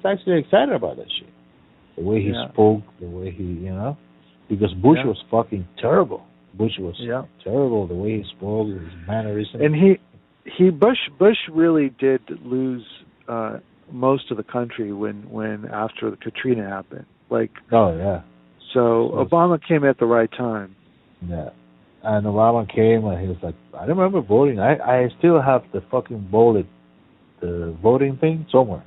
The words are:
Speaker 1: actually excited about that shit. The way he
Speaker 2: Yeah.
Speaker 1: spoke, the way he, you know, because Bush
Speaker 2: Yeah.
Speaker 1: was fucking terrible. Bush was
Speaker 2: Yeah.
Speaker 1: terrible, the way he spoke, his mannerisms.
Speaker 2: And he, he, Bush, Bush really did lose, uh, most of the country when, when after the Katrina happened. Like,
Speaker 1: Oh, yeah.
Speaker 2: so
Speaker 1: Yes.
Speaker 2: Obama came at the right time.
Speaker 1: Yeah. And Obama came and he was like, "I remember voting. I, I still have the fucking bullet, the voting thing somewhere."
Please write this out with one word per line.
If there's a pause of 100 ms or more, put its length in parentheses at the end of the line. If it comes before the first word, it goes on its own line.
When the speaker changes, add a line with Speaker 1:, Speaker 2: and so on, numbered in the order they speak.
Speaker 1:
actually
excited
about
that (120)
shit. (680)
The
way
he
Speaker 2:
Yeah.
Speaker 1:
spoke, (180)
the
way
he,
you
know, (520)
because
Bush
Speaker 2:
Yeah.
Speaker 1:
was (100)
fucking (120)
terrible. (320)
Bush
was
Speaker 2:
Yeah. (180)
Speaker 1:
terrible,
the
way
he
spoke,
his (260)
mannerisms.
Speaker 2:
And
he, (460)
he,
Bush, (100)
Bush (100)
really
did (220)
lose, (420)
uh, (320)
most
of
the
country
when,
when
after
the
Katrina
happened. (240)
Like, (220)
Speaker 1:
Oh,
yeah. (520)
Speaker 2:
so
Speaker 1:
Yes.
Speaker 2:
Obama
came
at
the
right
time. (500)
Speaker 1:
Yeah. (540)
And
Obama
came
and
he
was
like, (240)
"I
remember
voting.
I, (300)
I (100)
still
have (100)
the
fucking
bullet, (720)
the
voting
thing
somewhere."